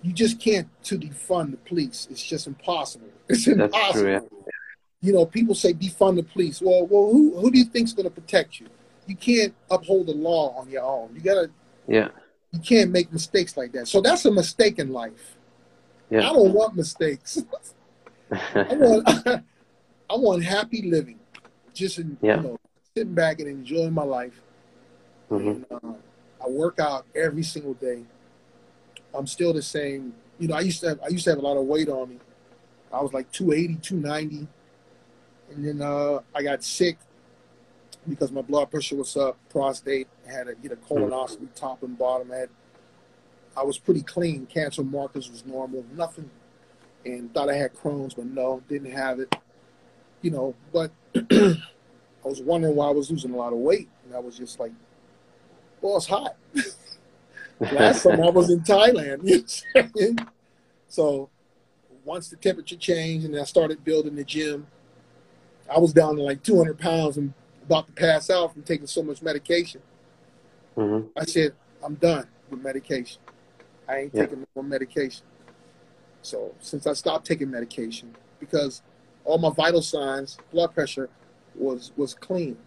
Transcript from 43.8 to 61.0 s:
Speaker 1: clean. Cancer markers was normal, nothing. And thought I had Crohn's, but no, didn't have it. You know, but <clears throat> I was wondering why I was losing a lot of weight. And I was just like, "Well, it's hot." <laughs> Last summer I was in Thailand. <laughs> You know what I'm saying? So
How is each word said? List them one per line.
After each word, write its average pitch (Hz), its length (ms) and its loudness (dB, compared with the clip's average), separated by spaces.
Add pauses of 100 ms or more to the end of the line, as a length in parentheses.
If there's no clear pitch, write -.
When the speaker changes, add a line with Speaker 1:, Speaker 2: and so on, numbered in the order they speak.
Speaker 1:
clean. 156 460 -6
Cancer 147 360 -6
markers 135 460 -8
was 117 160 -20
normal, 131 480 -10
nothing. 165 360 -10 (760)
And 123 280 -12
thought 143 160 -2
I 143 60 0
had 143 200 -2
Crohn's, 139 400 -6
but 120 100 -10
no, 127 420 -4
didn't 139 260 -8
have 131 260 -4
it. 131 160 -2 (840)
You 170 100 -2
know, 135 240 -4 (180)
but 165 160 0 (140)
<clears throat> - 120 -10
I 202 420 6 (640)
was 135 180 -8
wondering 160 340 2
why 143 120 2
I 147 40 2
was 143 200 0
losing 127 220 -6
a 123 40 -6
lot 120 160 -4
of 117 60 -4
weight. 160 300 0 (160)
And 123 100 -16
I 123 40 -6
was 123 180 -14
just 123 220 -16
like, 117 120 -8 (1120)
"Well, 196 160 0
it's 160 100 -2
hot." 294 300 -4 (160)
<laughs> - 1040 -10
Last 139 440 4
summer 165 220 8
I 175 40 8
was 175 200 4
in 170 120 4
Thailand. 190 600 4
<laughs> - 0 -
You 202 120 6
know - 80 2 (300)
what - 120 8
I'm - 100 -16
saying? 220 220 2 (680)
So 143 420 0 (760)